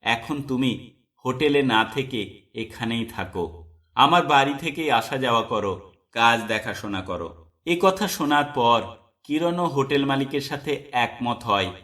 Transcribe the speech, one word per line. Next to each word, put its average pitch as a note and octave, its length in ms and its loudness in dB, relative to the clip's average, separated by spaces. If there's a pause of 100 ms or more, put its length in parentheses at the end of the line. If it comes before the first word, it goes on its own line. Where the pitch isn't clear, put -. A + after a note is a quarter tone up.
"এখন A#2 420 -4
তুমি B2+ 520 -2 (300)
হোটেলে C#3+ 380 2
না A2+ 220 4
থেকে B2+ 560 -6 (140)
এখানেই A2+ 500 -6
থাকো, F#2 640 -8 (260)
আমার D#3 320 6
বাড়ি C#3+ 320 4
থেকেই D#3 320 -4
আসা A#2 260 0
যাওয়া B2 260 2
করো, G2+ 500 -4 (200)
কাজ A#2 300 4
দেখাশোনা G#2+ 600 -4
করো।" F2 480 -10 (160)
এ E3+ 140 2
কথা F#3+ 280 4
শোনার D3 360 0
পর A#2+ 380 4 (420)
কিরণও E3+ 420 0
হোটেল C#3 380 0
মালিকের C#3 360 0
সাথে C#3 520 -6
একমত A#2+ 520 -2
হয় G2 280 2 (120)